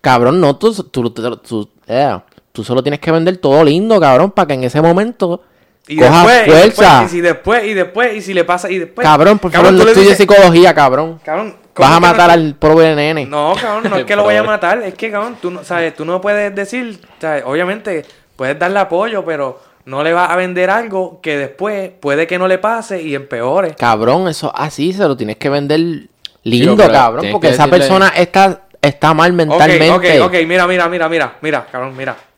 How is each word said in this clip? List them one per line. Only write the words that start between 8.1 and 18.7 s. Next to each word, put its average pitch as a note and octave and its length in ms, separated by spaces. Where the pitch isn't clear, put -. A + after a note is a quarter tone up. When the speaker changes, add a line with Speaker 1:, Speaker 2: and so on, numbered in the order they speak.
Speaker 2:
y G#3+ 40
si F#3+ 120
le F3 100
pasa, F3+ 260
y F#3+ 80
después. E3 300
Speaker 1:
Cabrón, E3 320
por F3 120
Speaker 2:
Cabrón, F3 200
Speaker 1:
favor, F#3 80
Speaker 2:
tú - 0
Speaker 1:
no - 60
Speaker 2:
le A3 60
Speaker 1:
estudies G3 280
Speaker 2:
dices, G3+ 160
Speaker 1:
psicología, F3 400
cabrón. D3+ 480
Speaker 2:
cabrón, D#3+ 320
¿cómo C3+ 160
Speaker 1:
Vas E3 80
a - 20
Speaker 2:
que - 60
no F3 60
Speaker 1:
matar E3+ 180
Speaker 2:
estu- E3+ 40
Speaker 1:
al D#3 220
pobre D#3+ 400
nene. D3 300
Speaker 2:
No, D3 340
cabrón, A3+ 300
no G3 60
es D#3 60
Speaker 3:
<laughs> - 0
El B2+ 40
Speaker 2:
que G#3 100
lo G#3 100
vaya G#3 140
a G#3+ 40
Speaker 3:
pobre. G#3+ 120
Speaker 2:
matar, G#3 280
es F#3 120
que, A3+ 160
cabrón, G#3+ 300
tú F3+ 100
no, F3+ 120
¿sabes? E3+ 320
Tú D#3 100
no F3+ 160
puedes G#3 340
decir, G3+ 460
¿sabes? D3+ 260
Obviamente, F3+ 600
puedes C3+ 240
darle F#3 200